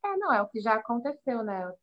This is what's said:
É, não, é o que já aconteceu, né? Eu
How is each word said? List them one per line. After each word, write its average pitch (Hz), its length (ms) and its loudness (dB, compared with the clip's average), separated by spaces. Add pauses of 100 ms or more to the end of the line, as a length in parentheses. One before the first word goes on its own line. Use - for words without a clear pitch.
É, 392 120 0
não, 381 140 2
é 208 100 6
o 208 60 0
que 220 120 -6
já 214 160 4
aconteceu, 240 680 -2
né? 196 200 -4
Eu 180 200 -8